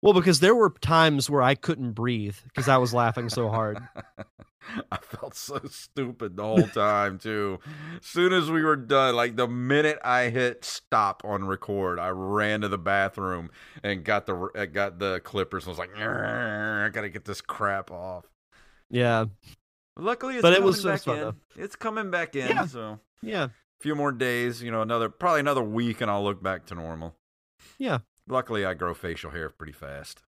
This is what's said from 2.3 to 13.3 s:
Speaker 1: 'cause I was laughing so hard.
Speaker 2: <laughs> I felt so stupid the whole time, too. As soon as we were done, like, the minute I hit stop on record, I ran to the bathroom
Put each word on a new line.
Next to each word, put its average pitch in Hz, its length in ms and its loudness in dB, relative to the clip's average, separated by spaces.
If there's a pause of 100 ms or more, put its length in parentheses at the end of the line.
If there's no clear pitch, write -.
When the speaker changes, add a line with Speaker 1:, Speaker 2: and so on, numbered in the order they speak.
Speaker 1:
'cause 135 140 0
I 135 100 8
was 123 140 2
laughing 117 380 2
so 117 180 0
hard. 107 340 -2
Speaker 2:
<laughs> - 1080 -14
I - 60 -6
felt - 360 -14
so 143 240 -10 (100)
stupid 120 680 -8
the 104 80 -6
whole 110 240 4
time, 101 500 2
too. 104 400 -4 (400)
As - 80 -20
soon 180 260 2
as 165 180 2
we 160 120 2
were 156 140 4
done, 131 400 4
like, 120 180 2
the 120 140 2
minute 139 560 2
I 123 240 2
hit 123 360 0
stop - 600 -2
on 101 220 -4
record, 95 520 -2
I 90 120 -2
ran 104 500 0
to 104 80 -2
the 98 100 -2
bathroom 95 720 -2 (320)